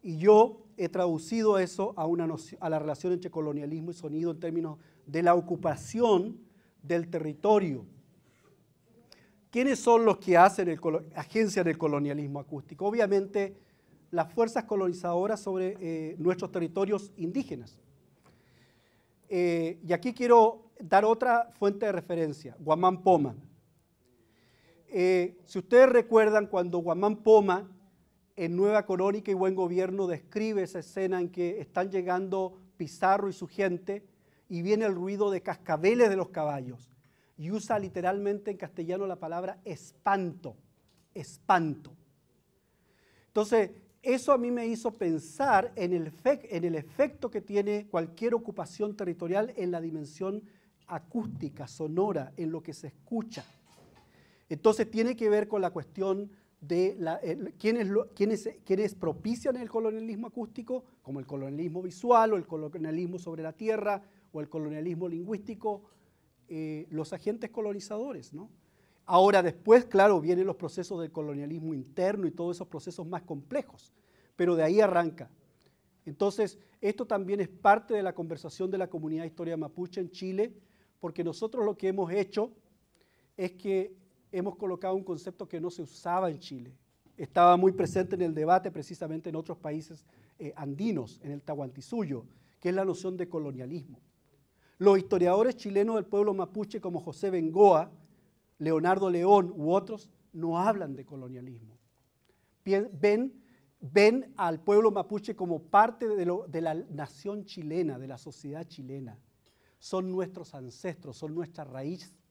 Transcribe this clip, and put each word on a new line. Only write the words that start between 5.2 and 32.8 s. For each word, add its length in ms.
la 100
ocupación 1040
del 260
territorio. 760
¿Quiénes 300
son 260
los 140
que 180
hacen 300
el 120
colo-, 260
agencian 520
el 100
colonialismo 640
acústico? 460
Obviamente, 720
las 200
fuerzas 340
colonizadoras 760
sobre, 400
eh, 400
nuestros 320
territorios 640
indígenas. 640
Eh, 540
y 100
aquí 200
quiero 560
dar 260
otra 480
fuente 320
de 60
referencia, 680
Guamán 420
Poma. 340
Eh, 540
si 160
ustedes 300
recuerdan 580
cuando 300
Guamán 400
Poma, 560
en 180
Nueva 300
Crónica 460
y 20
Buen 220
Gobierno, 500
describe 560
esa 160
escena 420
en 100
que 300
están 300
llegando 720
Pizarro 520